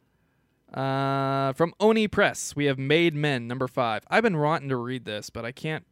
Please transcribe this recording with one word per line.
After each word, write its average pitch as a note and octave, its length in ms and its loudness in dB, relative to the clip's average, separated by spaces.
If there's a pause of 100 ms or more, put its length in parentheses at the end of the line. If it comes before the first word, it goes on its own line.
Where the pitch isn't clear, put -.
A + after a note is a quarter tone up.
(760)
Uh, C3+ 760 -2
from E3 260 0
Oni A3 300 4
Press, - 480 0
we C#3+ 80 2
have C#3 140 2
Made D#3 360 4
Men C#3+ 320 0
number B2+ 220 -4
five. A2+ 420 -2
I've A3 140 4
been F#3 140 2
wanting D3 320 0
to C3 60 0
read A#2+ 280 -6
this, G#2+ 260 -8
but A#2 140 -10
I A#2+ 80 -8
can't D#3 400 -8